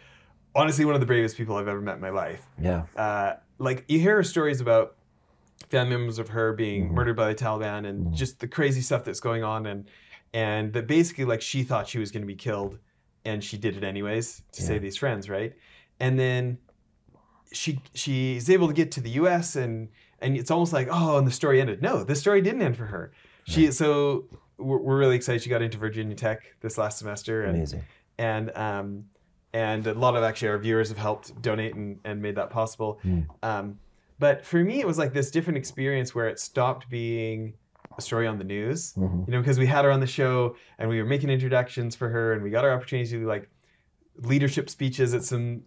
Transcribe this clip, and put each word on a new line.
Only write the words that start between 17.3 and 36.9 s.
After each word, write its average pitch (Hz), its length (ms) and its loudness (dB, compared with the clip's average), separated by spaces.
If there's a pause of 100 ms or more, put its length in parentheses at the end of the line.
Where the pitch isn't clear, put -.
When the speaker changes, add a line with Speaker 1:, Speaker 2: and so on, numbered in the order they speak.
Speaker 1:
she, 139 260 -4 (140)
she's 131 560 0
able 180 180 8
to 147 60 0
get 165 180 2
to 131 100 -4
the 117 100 -6
U 156 180 4
S 170 260 2
and, 113 320 -2 (320)
and 135 160 0
it's 127 160 -2
almost 170 220 2
like, 131 180 0
"Oh, 165 260 4
and 139 80 6
the 123 60 4
story 135 300 4
ended." 117 200 -2
No, 156 220 0
the 135 120 -2
story 196 260 4
didn't 226 200 0
end 127 140 2
for 110 120 -8
her. 98 260 -8 (320)
She, 160 200 6
Speaker 2:
Right. 135 80 4
Speaker 1:
so 143 520 2 (320)
we're, 135 200 0
we're 135 200 2
really 131 180 6
excited. 123 260 0
She 120 80 -8
got 117 120 2
into 113 160 -2
Virginia 107 360 -4
Tech 110 280 -2 (180)
this 110 180 -6
last 107 220 -2
semester. 107 440 -4
And, 95 120 0
Speaker 2:
Amazing. 76 280 -4 (340)
Speaker 1:
and, 110 400 -2
um, 101 480 -6 (480)
and 110 340 -2
a 107 60 0
lot 120 240 2
of 113 60 4
actually 110 260 0
our 104 80 0
viewers 110 320 2
have 104 80 -10
helped 107 440 -6
donate 110 340 -2
and, 101 280 -10
and 104 180 -6
made 104 140 -4
that 101 140 -2
possible. 107 560 -4
Speaker 2:
Mm. 85 220 0 (140)
Speaker 1:
Um, 101 380 -6 (400)
but 139 260 2
for 170 200 2
me, 254 160 0
it 214 60 0
was, 160 100 0
like, 135 160 0
this 139 180 0
different 165 260 0
experience 135 560 -4
where 113 140 0
it - 140 -4
stopped 127 480 -2
being 113 640 -4 (440)